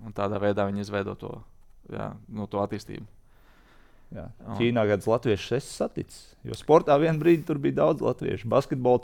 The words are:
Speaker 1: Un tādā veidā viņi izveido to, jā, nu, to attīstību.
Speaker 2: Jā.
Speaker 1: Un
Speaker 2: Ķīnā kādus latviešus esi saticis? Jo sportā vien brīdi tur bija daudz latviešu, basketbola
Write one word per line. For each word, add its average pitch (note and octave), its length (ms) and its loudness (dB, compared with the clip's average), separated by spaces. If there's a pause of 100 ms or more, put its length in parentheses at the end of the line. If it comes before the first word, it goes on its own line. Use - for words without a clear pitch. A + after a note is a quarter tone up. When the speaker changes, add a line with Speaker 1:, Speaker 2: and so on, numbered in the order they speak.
Speaker 1:
Un G#2 100 -14
tādā G2+ 240 -2
veidā G2+ 300 2
viņi G2+ 100 -4
izveido G2+ 340 -4
to, G#2 200 -12 (580)
jā, G#2 220 -8 (180)
nu, G#2+ 160 -8
to G2+ 160 -4
attīstību. G2+ 400 -8 (1080)
Speaker 2:
Jā. E2 140 -14 (180)
Speaker 1:
Un G#2+ 160 -10
Speaker 2:
Ķīnā A#2+ 300 2
kādus G2+ 180 0
latviešus A2+ 540 0
esi - 100 -12
saticis? - 520 -8 (200)
Jo A2 160 -10
sportā D3+ 400 6
vien D#3+ 220 2
brīdi E3+ 260 4
tur D3 160 -2
bija C#3 220 0
daudz D#3 180 2
latviešu, - 480 -2
basketbola B2 540 2